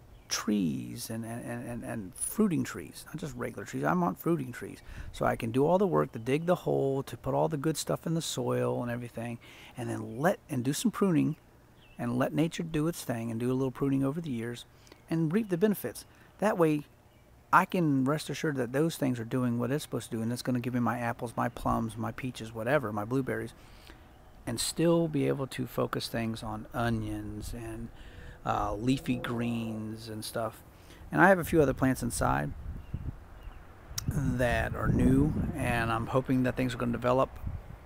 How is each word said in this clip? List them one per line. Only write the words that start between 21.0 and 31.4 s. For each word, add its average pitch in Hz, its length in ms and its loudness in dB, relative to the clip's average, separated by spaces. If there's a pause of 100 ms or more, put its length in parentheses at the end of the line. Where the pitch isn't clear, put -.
apples, 117 360 -4
my 123 120 0
plums, 117 480 -2
my 117 160 -4
peaches, 120 420 -8
whatever, 117 380 0
my 104 120 -4
blueberries, 120 500 -2 (920)
and 117 140 -2
still 170 480 4
be 143 180 2
able 139 220 0
to 127 180 -4
focus 123 400 -2
things 113 380 -4
on 107 280 -8
onions 107 800 -2
and, 113 360 -8 (580)
uh, 107 260 0
leafy 127 440 2
greens 113 920 -4
and 107 160 -8
stuff. - 380 -4 (500)
And 151 80 4
I 170 80 10
have 196 100 8
a 160 60 0